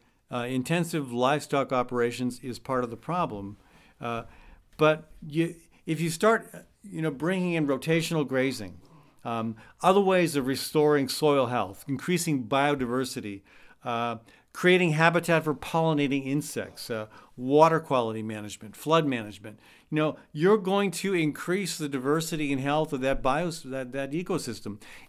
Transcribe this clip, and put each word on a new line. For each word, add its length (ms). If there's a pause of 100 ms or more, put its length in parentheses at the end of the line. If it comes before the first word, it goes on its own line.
(300)
uh, 100
intensive 720
livestock 580
operations 680
is 180
part 260
of 60
the 80
problem. 580 (460)
Uh, 220 (520)
but 340 (160)
you, 280 (320)
if 120
you 120
start, 440 (280)
you 180
know, 100
bringing 440
in 120
rotational 640
grazing, 520 (440)
um, 320 (240)
other 220
ways 340
of 100
restoring 640
soil 380
health, 420
increasing 560
biodiversity, 960 (420)
uh, 340 (360)
creating 380
habitat 520
for 120
pollinating 720
insects, 600
uh, 180 (300)
water 440
quality 420
management, 540
flood 280
management, 540 (320)
you 60
know, 200 (160)
you're 260
going 340
to 200
increase 640
the 120
diversity 640
and 80
health 320
of 80
that 200
bios-, 420
that, 280
that 220
ecosystem. 680 (280)